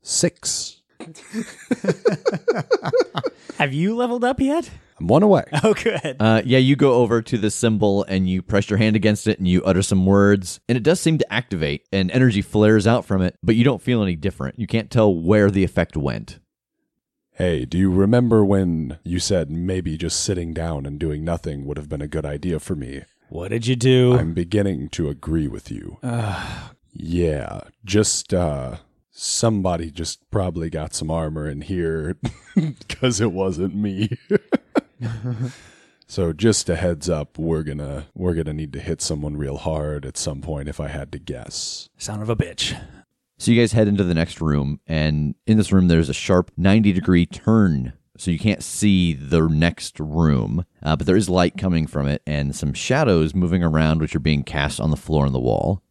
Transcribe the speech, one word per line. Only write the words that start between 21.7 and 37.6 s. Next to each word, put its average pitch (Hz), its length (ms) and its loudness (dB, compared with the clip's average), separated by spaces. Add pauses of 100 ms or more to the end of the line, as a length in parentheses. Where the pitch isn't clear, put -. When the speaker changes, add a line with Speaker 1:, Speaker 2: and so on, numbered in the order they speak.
Speaker 1:
have 73 100 -12
been 76 140 -8
a 76 60 -8
good 76 180 -6
idea 76 340 -4
for - 160 -6
me? 69 260 -12 (260)
Speaker 2:
What 85 200 -12
did 113 180 -4
you 131 100 2
do? 127 420 6
Speaker 1:
I'm 82 160 -2
beginning 87 560 0
to 80 180 -4
agree 76 400 -2
with 52 220 -12
you. - 320 -12
Speaker 2:
Ugh. 117 680 -6 (220)
Speaker 1:
Yeah, 78 680 -4 (220)
just, 98 500 0
uh, 73 420 -2 (380)
somebody 92 760 -2
just - 400 -10
probably 87 400 -2
got 78 240 -8
some 78 160 -6
armor 78 380 -4
in 73 120 -8
here 82 560 -4 (400)
<laughs> 156 320 -6
'cause 120 320 -2
it 110 120 0
wasn't 92 420 -2
me. 104 360 -2 (880)
<laughs> 120 80 -6 (960)
So 87 280 -2
just 101 340 2
a 87 80 0
heads 85 320 -2
up, 78 300 -4
we're 80 240 -2